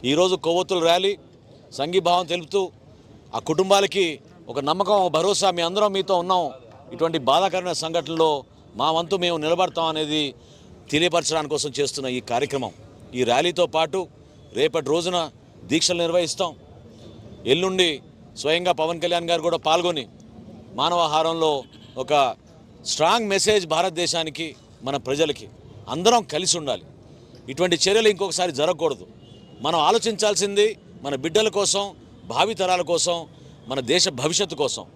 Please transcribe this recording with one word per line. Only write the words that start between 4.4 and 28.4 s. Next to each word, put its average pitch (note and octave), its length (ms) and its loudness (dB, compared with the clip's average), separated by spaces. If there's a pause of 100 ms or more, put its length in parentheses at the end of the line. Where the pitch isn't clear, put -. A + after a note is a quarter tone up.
ఒక A#2+ 120 -6
నమ్మకం, F3+ 340 0
ఒక F#3 160 2
భరోసా, F#3 400 2
"మీ F3 120 -2
అందరం G3 300 0
మీతో F#3+ 260 0
ఉన్నాం, F3 320 0 (420)
ఇటువంటి E3 260 0
బాధాకరమైన F3+ 540 2
సంఘటనలో D#3+ 720 0 (320)
మా C#3 160 0
వంతు E3+ 240 0
మేము F3 200 0
నిలబడతాం" E3 480 0
అనేది D#3 500 -2 (560)
తెలియపరచడానికి D#3 600 0
కోసం D3 300 -4
చేస్తున్న C3+ 280 -4
ఈ B2+ 120 -4
కార్యక్రమం. B2+ 500 -2 (440)
ఈ B2 100 0
ర్యాలీతో D#3 420 2
పాటు D#3+ 420 -2 (440)
రేపటి C#3+ 360 0
రోజున E3+ 420 0 (340)
దీక్షలు E3+ 340 0
నిర్వహిస్తాం. E3+ 560 0 (920)
ఎల్లుండి F3 540 2 (360)
స్వయంగా F3 360 0
పవన్ D#3+ 280 -2
కళ్యాణ్ E3+ 300 -2
గారు E3+ 120 0
కూడా E3 140 0
పాల్గొని D#3+ 500 0 (680)
మానవహారంలో D#3+ 880 0 (360)
ఒక C3 360 2 (520)
స్ట్రాంగ్ G#3 420 2
మెసేజ్ G3 380 2
భారతదేశానికి, D#3+ 920 -2 (260)
మన C#3 140 -4
ప్రజలకి, C#3 520 -2 (400)
అందరం F#3+ 340 4
కలిసి E3+ 360 -2
ఉండాలి. B2 240 -4 (680)
ఇటువంటి E3+ 280 0
చర్యలు G#3+ 320 4
ఇంకొకసారి F3+ 440 0